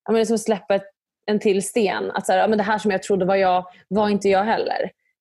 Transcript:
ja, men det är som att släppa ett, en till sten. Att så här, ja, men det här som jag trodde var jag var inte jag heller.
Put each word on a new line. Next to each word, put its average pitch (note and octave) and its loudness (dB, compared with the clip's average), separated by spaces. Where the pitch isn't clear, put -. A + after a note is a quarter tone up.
ja, G3+ -4
men A3 2
det A3+ 2
är A3 2
som A3+ 0
att G#3+ -2
släppa G3+ -2
ett, G3 -4
en G#3+ 0
till G3 2
sten. G3 -2
Att - -6
så G3 0
här, F#3 4
ja, F#3+ 2
men A3 2
det G#3 0
här G#3+ 0
som G3+ -2
jag F#3+ -2
trodde F#3+ 0
var G3 2
jag F#3 2
var G#3 0
inte G3 0
jag F#3+ 4
heller. - -2